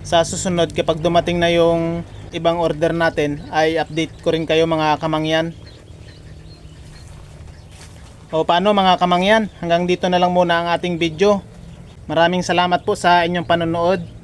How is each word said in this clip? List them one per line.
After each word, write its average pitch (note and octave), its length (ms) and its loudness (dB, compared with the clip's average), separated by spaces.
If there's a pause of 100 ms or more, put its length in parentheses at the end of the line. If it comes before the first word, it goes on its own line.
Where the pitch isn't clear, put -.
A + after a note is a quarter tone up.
Sa E3+ 240 2
susunod, F3 480 -2
kapag D#3+ 240 -2
dumating E3+ 400 0
na E3+ 80 2
yung E3+ 560 2 (320)
ibang E3+ 240 0
order D#3+ 320 0
natin, D#3 560 -2
ay D#3+ 320 0
update D#3 400 -6
ko E3 160 0
rin D#3+ 80 -4
kayo, D#3+ 240 0
mga D#3 320 0
kamangyan. D#3+ 560 -2 (2750)
O D#3+ 160 0
paano, F#3 320 4
mga F#3 240 4
kamangyan, F#3 480 2 (160)
hanggang E3+ 240 0
dito F3+ 240 0
na F3+ 80 2
lang F3+ 160 2
muna F3 240 2
ang E3+ 80 -4
ating E3+ 320 -2
video. F3 400 2 (720)
Maraming E3+ 320 2
salamat F3 400 0
po G#3 80 -2
sa F3 320 4
inyong F3 240 -2
panonood. E3+ 560 0 (200)